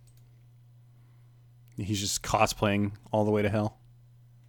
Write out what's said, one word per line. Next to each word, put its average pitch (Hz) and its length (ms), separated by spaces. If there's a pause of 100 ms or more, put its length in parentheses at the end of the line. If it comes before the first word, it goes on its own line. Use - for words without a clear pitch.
(1800)
He's 101 240
just - 240
cosplaying 104 720 (180)
all 107 120
the 107 60
way 104 120
to 104 60
hell. 107 300 (720)